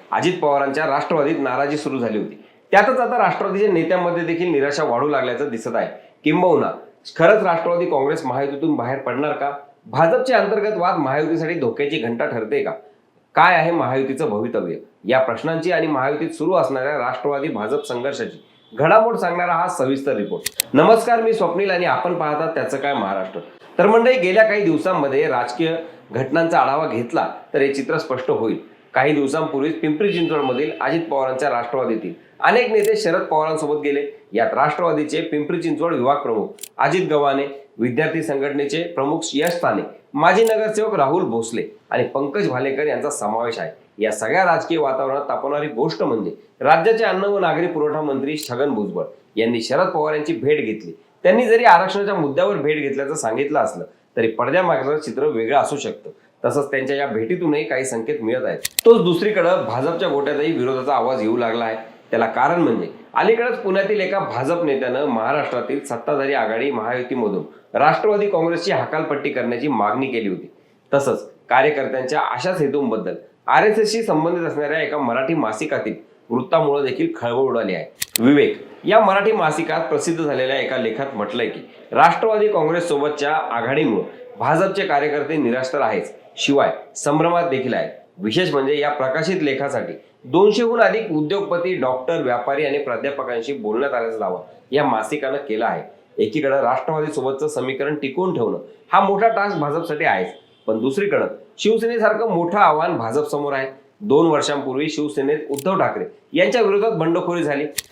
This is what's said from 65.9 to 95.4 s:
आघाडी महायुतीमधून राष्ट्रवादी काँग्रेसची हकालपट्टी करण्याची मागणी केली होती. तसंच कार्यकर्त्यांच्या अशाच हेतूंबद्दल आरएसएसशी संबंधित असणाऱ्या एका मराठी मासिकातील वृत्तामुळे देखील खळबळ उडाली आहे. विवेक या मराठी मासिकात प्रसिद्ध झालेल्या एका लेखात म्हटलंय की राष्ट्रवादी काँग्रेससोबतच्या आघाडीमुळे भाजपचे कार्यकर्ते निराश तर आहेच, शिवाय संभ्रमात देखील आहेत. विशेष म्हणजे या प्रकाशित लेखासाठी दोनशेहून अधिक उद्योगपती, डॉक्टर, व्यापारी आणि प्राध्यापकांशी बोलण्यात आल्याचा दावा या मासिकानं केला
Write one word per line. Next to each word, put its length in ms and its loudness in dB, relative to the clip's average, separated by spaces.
आघाडी 380 0
महायुतीमधून 720 -2
राष्ट्रवादी 500 4
काँग्रेसची 440 0
हकालपट्टी 580 -2
करण्याची 380 -2
मागणी 400 0
केली 220 -4
होती. 220 -8
तसंच 360 0
कार्यकर्त्यांच्या 720 0
अशाच 420 -2
हेतूंबद्दल 540 -2
आरएसएसशी 560 2
संबंधित 440 0
असणाऱ्या 340 -2
एका 160 -4
मराठी 360 0
मासिकातील 600 -2
वृत्तामुळे 540 2
देखील 320 -2
खळबळ 220 -2
उडाली 380 0
आहे. 100 -6
विवेक 480 4
या 140 6
मराठी 320 4
मासिकात 500 0
प्रसिद्ध 420 -2
झालेल्या 360 0
एका 180 -2
लेखात 360 -2
म्हटलंय 340 -2
की 120 -8
राष्ट्रवादी 560 4
काँग्रेससोबतच्या 840 0
आघाडीमुळे 720 0
भाजपचे 460 2
कार्यकर्ते 520 0
निराश 360 0
तर 80 0
आहेच, 320 -2
शिवाय 340 2
संभ्रमात 540 2
देखील 240 -2
आहेत. 160 -2
विशेष 360 0
म्हणजे 260 2
या 100 0
प्रकाशित 540 -2
लेखासाठी 500 -2
दोनशेहून 580 4
अधिक 300 4
उद्योगपती, 640 -2
डॉक्टर, 460 -2
व्यापारी 440 0
आणि 120 0
प्राध्यापकांशी 760 -4
बोलण्यात 400 -2
आल्याचा 240 -2
दावा 220 -4
या 120 2
मासिकानं 540 -2
केला 280 -4